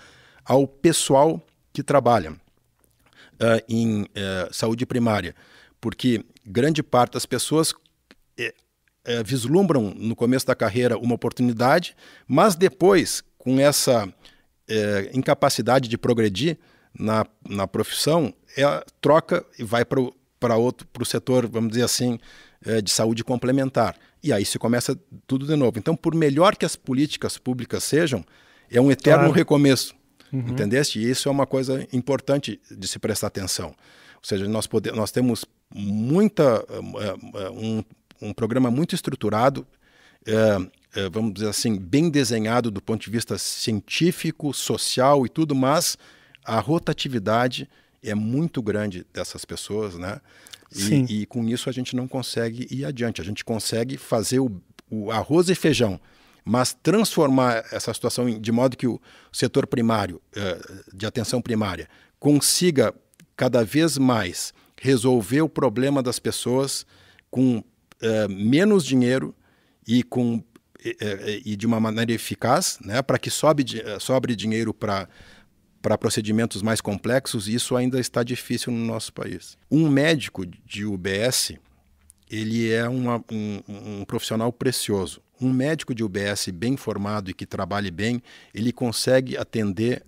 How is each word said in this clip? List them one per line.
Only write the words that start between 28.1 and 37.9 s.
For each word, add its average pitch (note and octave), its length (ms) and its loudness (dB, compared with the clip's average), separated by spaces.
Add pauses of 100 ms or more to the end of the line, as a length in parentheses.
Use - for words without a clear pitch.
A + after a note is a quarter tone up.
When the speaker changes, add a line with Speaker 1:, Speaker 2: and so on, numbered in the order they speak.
Speaker 1:
é A#2+ 120 4
um C#3 100 8
eterno D3 340 6
Speaker 2:
Claro. D#3 80 6
Speaker 1:
recomeço, C#3+ 640 4 (340)
Speaker 2:
Uhum. B2 180 -4
Speaker 1:
entendeste? B2 500 0
E A2+ 100 0
isso C3 180 -2
é C#3+ 40 2
uma C#3 160 2
coisa C3 440 -2
importante C3 800 -2
de G2 180 -12
se - 120 -8
prestar G#2+ 260 -2
atenção. G2 440 -6
Ou - 520 -20
seja, G2+ 260 -4
nós G#2+ 200 -2
pode-, A2+ 240 -2
nós A2 200 -2
temos B2 320 0 (300)
muita, A#2 960 2
eh, G2+ 760 -10
eh, F#2+ 40 -8
um, A2 340 -4 (380)